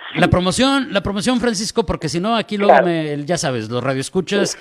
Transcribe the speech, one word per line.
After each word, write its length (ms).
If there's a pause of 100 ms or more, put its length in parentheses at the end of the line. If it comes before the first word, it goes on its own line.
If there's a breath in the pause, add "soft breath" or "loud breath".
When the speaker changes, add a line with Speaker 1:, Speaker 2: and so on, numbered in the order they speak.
(160)
Speaker 1:
la 120
promoción, 640
la 100
promoción, 380
Francisco, 440
porque 240
si 120
no, 160
aquí 200
luego 160
Speaker 2:
Claro. 140
Speaker 1:
me, 380
ya 120
sabes, 320
los 140
radioescuchas 800